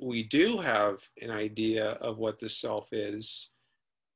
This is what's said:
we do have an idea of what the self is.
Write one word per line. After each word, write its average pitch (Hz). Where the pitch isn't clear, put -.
we 120
do 175
have 104
an 117
idea 107
of 110
what 110
the 110
self 107
is. 107